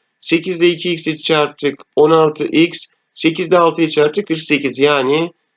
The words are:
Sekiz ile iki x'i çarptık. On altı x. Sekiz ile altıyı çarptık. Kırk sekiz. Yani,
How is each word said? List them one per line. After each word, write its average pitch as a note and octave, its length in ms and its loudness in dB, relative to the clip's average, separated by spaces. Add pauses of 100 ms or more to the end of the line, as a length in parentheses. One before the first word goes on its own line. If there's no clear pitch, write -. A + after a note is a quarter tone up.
(220)
Sekiz E3 400 -2
ile F3 80 4
iki F3 220 -4
x'i D#3+ 300 -6
çarptık. D3 600 -2 (140)
On D3+ 160 4
altı D#3 340 2
x. E3 340 0 (340)
Sekiz D#3+ 340 -2
ile F3+ 100 2
altıyı E3 320 2
çarptık. D#3 380 0
Kırk D#3+ 120 -4
sekiz. D3+ 400 -4
Yani, C#3+ 520 0 (260)